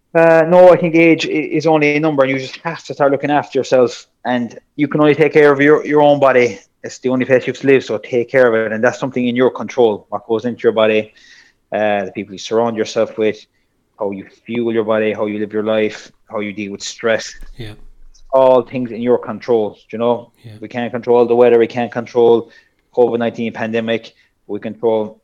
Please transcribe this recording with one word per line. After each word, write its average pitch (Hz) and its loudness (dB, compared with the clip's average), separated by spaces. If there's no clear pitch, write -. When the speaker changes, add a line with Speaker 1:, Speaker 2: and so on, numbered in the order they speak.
Speaker 1:
uh, 165 4
no, 180 8
I 165 2
think 170 -2
age 165 4
i-, - -6
is 151 -4
only 147 2
a - -2
number, 151 2
and 131 -2
you 135 -4
just 131 -12
have 165 -12
to - -10
start 139 0
looking 143 -2
after 143 -2
yourself. 123 0
And 120 -6
you 147 0
can 151 -2
only 151 4
take 147 0
care 147 6
of 135 2
your, 143 4
your 147 2
own 143 4
body. 123 2
It's - -14
the 127 -4
only 127 -2
place 127 2
you 131 -6
have - -10
to 135 -6
live, 135 4
so 110 -6
take 120 -4
care 127 4
of 113 0
it. 110 -2
And 110 -6
that's 123 0
something 127 -4
in 120 -4
your 127 2
control, 110 -2
what - -10
goes 113 -4
into 120 -8
your 117 2
body, 107 0
uh, 104 -2
the 92 -12
people 98 -12
you 92 -16
surround 113 -4
yourself 131 -4
with, 107 -4
how 101 -6
you 95 -14
fuel 117 -6
your 113 -2
body, 110 0
how 104 -6
you 104 -6
live 104 -8
your 107 -4
life, 110 -4
how 110 -8
you 104 -8
deal 98 -10
with 98 -14
stress. - -6
Speaker 2:
Yeah. 107 -14
Speaker 1:
It's - -20
all 127 4
things 123 -8
in 113 -10
your 120 2
control, 110 -4
you 110 -10
know? 117 -4
Speaker 2:
Yeah. 110 -20
Speaker 1:
We 107 -14
can't 120 -8
control 120 0
the 117 0
weather, 120 6
we 113 2
can't 120 -6
control 117 0
covid 117 0
nineteen 113 -6
pandemic. 113 -6
We 101 -10
control 110 -4